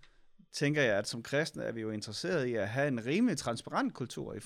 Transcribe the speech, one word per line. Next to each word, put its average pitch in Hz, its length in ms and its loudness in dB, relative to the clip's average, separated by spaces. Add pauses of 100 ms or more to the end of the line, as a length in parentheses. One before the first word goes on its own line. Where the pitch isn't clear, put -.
(520)
tænker 147 300 2
jeg, 110 140 6
at 104 120 0
som 117 140 -6
kristne 147 400 0
er 113 100 -2
vi 113 80 -4
jo 110 100 -4
interesseret 123 560 -2
i 123 80 0
at 101 140 2
have 139 200 2
en 117 180 0
rimelig 190 320 2
transparent 175 560 -2
kultur - 400 -6
i 104 120 -8